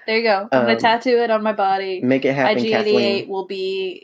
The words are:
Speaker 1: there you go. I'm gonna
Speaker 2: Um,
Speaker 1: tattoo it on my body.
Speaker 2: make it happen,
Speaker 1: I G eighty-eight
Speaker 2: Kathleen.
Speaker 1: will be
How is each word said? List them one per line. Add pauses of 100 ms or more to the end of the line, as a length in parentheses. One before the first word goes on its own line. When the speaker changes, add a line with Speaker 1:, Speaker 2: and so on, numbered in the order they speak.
Speaker 1:
there
you
go.
I'm
gonna
Speaker 2:
Um,
Speaker 1:
tattoo
it
on
my
body.
Speaker 2:
make
it
happen,
Speaker 1:
I
G
eighty-eight (400)
Speaker 2:
Kathleen.
Speaker 1:
will
be (140)